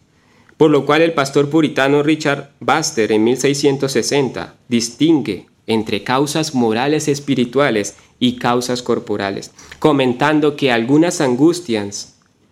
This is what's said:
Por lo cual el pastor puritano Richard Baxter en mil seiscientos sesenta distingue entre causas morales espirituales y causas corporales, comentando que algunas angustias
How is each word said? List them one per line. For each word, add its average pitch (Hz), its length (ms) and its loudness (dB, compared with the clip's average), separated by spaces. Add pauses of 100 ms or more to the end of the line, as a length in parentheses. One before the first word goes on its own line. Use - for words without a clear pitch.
(580)
Por 156 120 4
lo 143 160 2
cual 147 160 2
el 165 120 2
pastor 143 360 0
puritano 143 540 2
Richard 147 560 -2
Baxter 123 520 0
en 110 120 4
mil 123 140 2
seiscientos 139 560 0
sesenta 120 640 -2 (120)
distingue 117 800 0 (180)
entre 107 380 -2
causas 147 500 -2
morales 131 540 0
espirituales 127 880 -2 (240)
y 123 160 2
causas 123 460 -2
corporales, 104 680 -4 (280)
comentando 147 760 2
que 135 160 0
algunas 147 500 2
angustias 123 960 -2 (340)